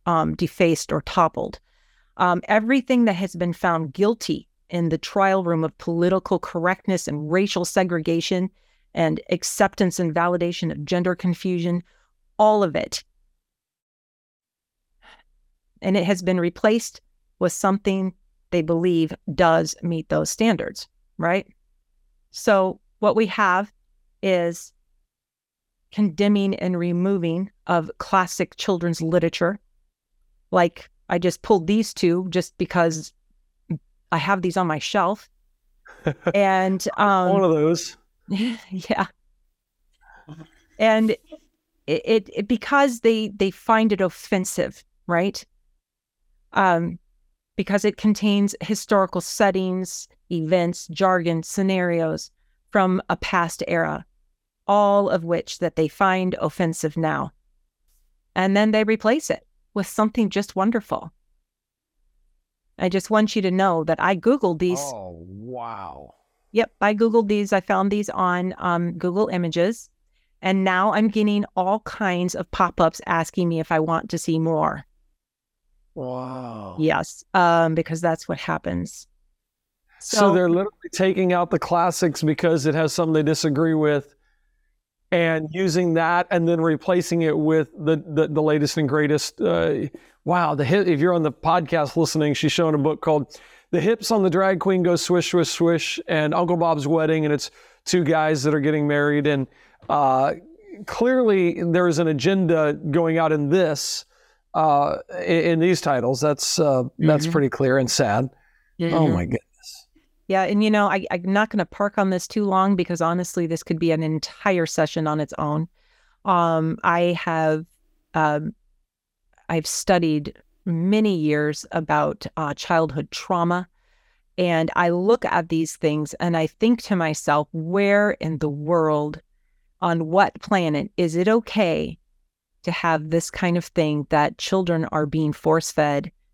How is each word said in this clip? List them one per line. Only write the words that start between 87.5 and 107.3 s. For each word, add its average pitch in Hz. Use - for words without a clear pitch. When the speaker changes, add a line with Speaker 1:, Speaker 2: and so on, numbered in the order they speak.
Speaker 2:
the, 156
the, 156
the 151
latest 151
and 151
greatest. 147
Uh, 165
wow, 165
the 143
hip, 180
if 160
you're 175
on 170
the 151
podcast 160
listening, 151
she's 151
showing 160
a 151
book 147
called 151
The 175
Hips 214
on 220
the 185
Drag 190
Queen 185
Go 175
Swish, 175
Swish, 175
Swish, 170
and 151
Uncle 175
Bob's 160
Wedding, 156
and 147
it's -
two 180
guys 156
that 151
are 151
getting 147
married. 147
And, 139
uh, 139
clearly 220
there 175
is 165
an 170
agenda 160
going 165
out 160
in 147
this, 160
uh, 151
in, 170
in 165
these 175
titles. 127
That's, 147
uh, 139
that's 151
Speaker 1:
Mm-hmm. 165